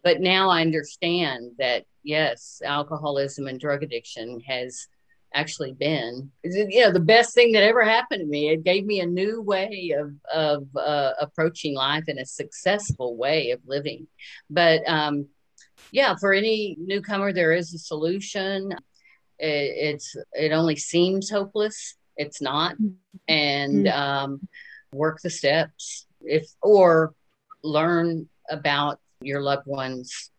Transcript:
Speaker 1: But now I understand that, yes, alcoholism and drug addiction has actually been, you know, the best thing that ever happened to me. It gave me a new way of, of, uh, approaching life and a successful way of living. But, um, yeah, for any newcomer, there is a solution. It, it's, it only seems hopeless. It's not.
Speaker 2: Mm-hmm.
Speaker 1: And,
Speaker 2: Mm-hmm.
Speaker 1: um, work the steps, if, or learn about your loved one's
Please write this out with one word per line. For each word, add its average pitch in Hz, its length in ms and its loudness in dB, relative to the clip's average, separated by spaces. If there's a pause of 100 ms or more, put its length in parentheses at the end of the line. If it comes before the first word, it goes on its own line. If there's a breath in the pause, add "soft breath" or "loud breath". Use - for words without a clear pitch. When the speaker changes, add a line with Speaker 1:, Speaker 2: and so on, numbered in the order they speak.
Speaker 1:
But 170 160 4
now 190 300 4
I 165 120 4
understand 156 960 -2
that, 123 260 -2 (180)
yes, 151 640 -4
alcoholism 143 800 -4
and 131 120 -10
drug 143 240 -4
addiction 120 580 -10
has 127 460 -10 (460)
actually 147 380 -6
been, 131 580 -4 (140)
you 196 380 2
know, 214 100 8
the 180 80 2
best 220 340 4
thing 240 200 6
that 208 100 6
ever 226 220 6
happened 226 340 0
to 165 80 -6
me. 147 220 0
It 160 160 0
gave 190 200 2
me 208 140 -2
a 175 60 -2
new 190 360 -2
way 196 560 -2
of, 147 140 -4 (220)
of, 147 420 0
uh, 143 460 0
approaching 160 520 -2
life 139 360 -2
and 139 100 -6
a 131 60 -8
successful 151 920 -4
way 131 360 0
of 123 140 -4
living. 143 420 -8 (420 loud breath)
But, 160 400 4
um, 147 380 0 (640 soft breath)
yeah, 254 280 2
for 196 140 2
any 214 480 0
newcomer, 196 500 -2
there 170 220 4
is 170 200 -2
a 165 60 -12
solution. 190 920 -4 (680 soft breath)
It, 156 60 -6 (500)
it's, - 220 -14 (160)
it 156 180 0
only 160 240 2
seems 185 540 0
hopeless. 208 680 -4 (220)
It's 147 240 -8
not. 147 340 -2
Speaker 2:
Mm-hmm. 214 120 -2 (420)
Speaker 1:
And, 147 560 2
Speaker 2:
Mm-hmm. - 160 0
Speaker 1:
um, 139 460 -4 (440 loud breath)
work 156 300 -4
the 180 80 -6
steps, - 800 -2 (180)
if, 156 200 0 (160)
or 170 520 8 (500)
learn 165 640 0 (220)
about 143 500 -2 (220)
your 139 200 -4
loved 139 240 -2
one's 131 720 -8